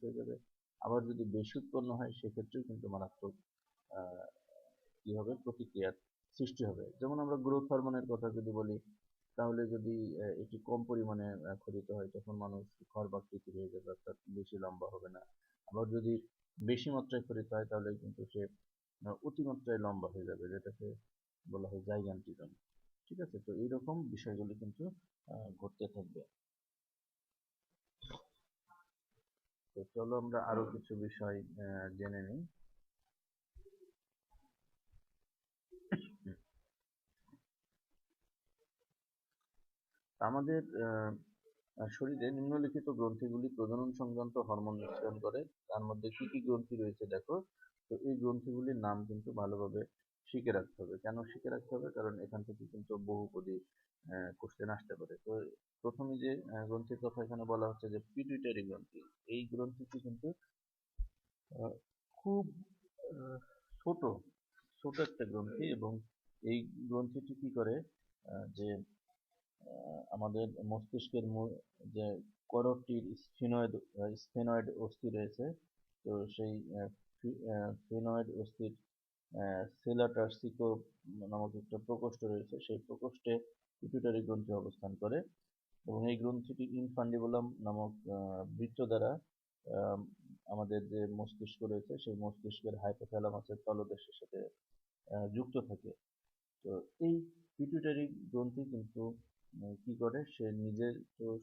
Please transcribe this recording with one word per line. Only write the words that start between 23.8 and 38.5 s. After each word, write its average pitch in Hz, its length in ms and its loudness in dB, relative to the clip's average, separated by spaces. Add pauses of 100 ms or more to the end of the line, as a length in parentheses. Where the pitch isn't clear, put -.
বিষয়গুলি 107 460 -4
কিন্তু, 110 360 -6 (360)
আহ, 110 320 -8
ঘটতে 101 300 -6
থাকবে। 90 340 -8 (3500)
তো 98 100 -4 (100)
চলো 117 240 2
আমরা 120 220 2
আরো 113 240 4
কিছু 110 320 -4
বিষয়, 104 440 -2
আহ, 95 560 -6
জেনে 101 260 -2
নিই। 127 240 -6 (4000)